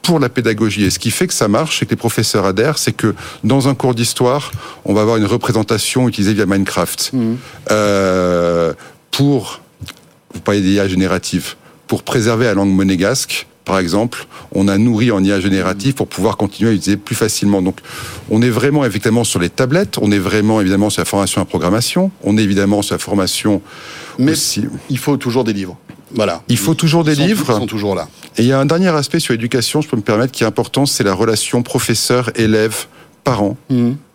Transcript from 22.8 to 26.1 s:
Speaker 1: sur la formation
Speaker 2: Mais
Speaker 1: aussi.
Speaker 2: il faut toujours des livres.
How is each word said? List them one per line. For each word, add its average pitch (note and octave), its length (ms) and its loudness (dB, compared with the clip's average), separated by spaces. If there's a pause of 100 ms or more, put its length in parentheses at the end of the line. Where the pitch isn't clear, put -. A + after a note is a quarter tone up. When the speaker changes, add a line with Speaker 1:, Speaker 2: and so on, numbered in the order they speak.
Speaker 1:
sur - 140 -4
la - 20 -4
formation G2 640 -2 (560)
Speaker 2:
Mais C#3 140 2
Speaker 1:
aussi. - 320 -2 (260)
Speaker 2:
il B2+ 80 -2
faut C#3+ 180 0
toujours B2 280 0
des A2 80 -2
livres. F#2+ 260 -6 (360)